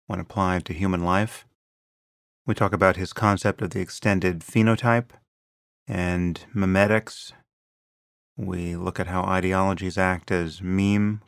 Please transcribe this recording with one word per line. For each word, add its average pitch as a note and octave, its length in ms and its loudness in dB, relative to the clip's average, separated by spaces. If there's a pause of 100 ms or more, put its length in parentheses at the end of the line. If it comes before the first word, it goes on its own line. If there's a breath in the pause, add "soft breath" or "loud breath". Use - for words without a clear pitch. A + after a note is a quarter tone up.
when F#2+ 140 -6
applied F#2 460 -2
to F2 80 -8
human F2+ 300 0
life. F#2+ 420 0 (1000)
We G#2+ 80 -2
talk G2 180 0
about F#2+ 240 4
his F#2+ 160 -6
concept G2+ 500 0
of F2+ 80 -2
the G2 100 -4
extended F#2 600 0
phenotype A#2 680 0 (760)
and F2+ 580 -2 (100)
memetics. G2+ 800 0 (1040)
We F2 400 -6
look F2+ 240 -4
at F2 60 -4
how F2+ 160 -2
ideologies F#2+ 760 0
act F#2 360 0
as E2+ 280 -2
meme G2+ 680 2